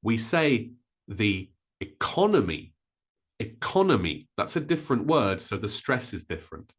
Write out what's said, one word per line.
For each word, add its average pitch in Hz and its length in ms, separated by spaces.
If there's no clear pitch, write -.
We 113 160
say 131 540
the 101 420
economy. 147 920
Economy, 110 960
that's - 200
a 170 60
different 147 440
word, 113 340
so - 180
the 104 100
stress - 460
is 90 120
different. - 540